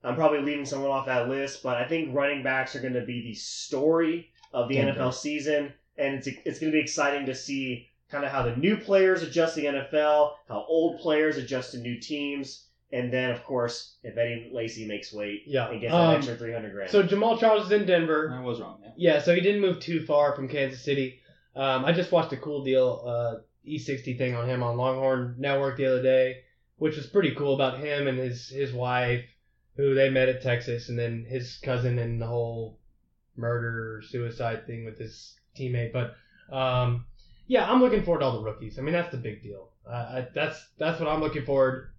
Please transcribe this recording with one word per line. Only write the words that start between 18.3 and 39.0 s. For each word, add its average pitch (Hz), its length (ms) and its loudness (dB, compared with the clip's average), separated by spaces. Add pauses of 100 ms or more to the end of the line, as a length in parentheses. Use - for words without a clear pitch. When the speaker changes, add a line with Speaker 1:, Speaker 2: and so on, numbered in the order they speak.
Speaker 2:
I 127 100 -8
was 117 200 -4
wrong, - 220 -14
yeah. - 80 -20 (240)
Speaker 3:
Yeah, 147 40 4
so 170 140 4
he 175 80 4
didn't 202 200 2
move 185 180 2
too 165 260 -4
far 147 300 4
from 135 120 -8
Kansas 131 360 -4
City. 135 360 -2 (360)
Um, 135 300 0
I 160 60 4
just 170 200 2
watched 165 220 4
a - 40 -8
cool 147 260 -6
deal, 127 420 2
uh, 120 300 -2 (280)
E 151 140 -8
sixty 127 400 -6
thing 127 180 -2
on 120 140 -2
him 123 140 0
on 120 120 0
Longhorn 127 640 0
Network 139 400 0
the 135 80 0
other 127 180 4
day, 127 380 4 (360)
which 156 200 0
was 139 100 -8
pretty 175 280 4
cool 139 180 0
about 131 260 2
him 143 280 -2
and 127 100 0
his, 127 320 -6
his 131 240 -4
wife 123 500 0 (540)
who 139 180 4
they 135 140 6
met 131 200 4
at 127 120 -2
Texas, 120 480 -2
and 120 100 -4
then 117 280 -4
his 123 360 -8
cousin 123 360 0
and 117 220 -2
the 113 60 -4
whole 117 520 -4 (560)
murder, 117 720 -4
suicide 117 600 -4
thing 117 180 -10
with 110 140 -12
his - 360 -14 (220)
teammate. 123 360 -2
But, 123 220 -4 (400)
um, 123 500 2 (420)
yeah, 247 220 4
I'm 254 120 6
looking 208 220 6
forward 170 160 2
to 143 60 2
all 117 140 0
the 107 60 -8
rookies. 107 320 -8
I 127 40 -8
mean, 151 120 -2
that's 175 180 0